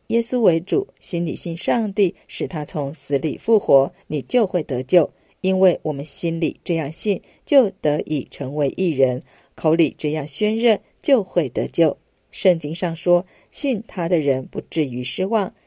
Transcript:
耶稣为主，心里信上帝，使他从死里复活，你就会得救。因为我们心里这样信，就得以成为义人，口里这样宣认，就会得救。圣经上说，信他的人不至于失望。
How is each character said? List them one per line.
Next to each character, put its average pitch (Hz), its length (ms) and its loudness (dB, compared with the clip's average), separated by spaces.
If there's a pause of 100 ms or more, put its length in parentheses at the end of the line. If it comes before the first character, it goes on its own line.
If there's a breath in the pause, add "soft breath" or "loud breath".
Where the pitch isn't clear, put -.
耶 226 140 0
稣 247 180 -4
为 180 220 4
主， 156 260 -2 (140)
心 175 240 -4
里 156 100 -4
信 170 220 -8
上 226 360 -2
帝， 185 220 0 (140)
使 - 180 -6
他 151 160 -6
从 147 300 -6
死 - 240 -2
里 143 200 -4
复 226 220 2
活， 139 320 4 (160 soft breath)
你 151 140 -4
就 226 260 0
会 165 160 -2
得 131 180 -4
救。 160 300 2 (300 soft breath)
因 190 180 0
为 185 220 4
我 156 100 -4
们 143 140 -6
心 165 340 -4
里 165 240 -2
这 170 120 -2
样 156 140 -4
信， 190 320 -4 (240 soft breath)
就 262 240 4 (120)
得 147 240 0
以 147 260 -4
成 139 240 -8
为 143 220 0
义 180 140 0
人， 127 300 2 (320 soft breath)
口 160 220 0
里 165 220 2
这 147 140 -4
样 156 140 -4
宣 214 320 -2
认， 226 220 2 (220 soft breath)
就 262 200 2
会 160 280 -2
得 127 180 -2
救。 160 300 2 (340)
圣 180 260 2
经 156 160 -6
上 165 220 -4
说， 175 300 2 (260 soft breath)
信 269 340 -2
他 170 220 -6
的 175 100 2
人 135 280 0
不 - 160 -10
至 160 240 -2
于 123 180 -6
失 185 220 -6
望。 202 280 -2 (140 soft breath)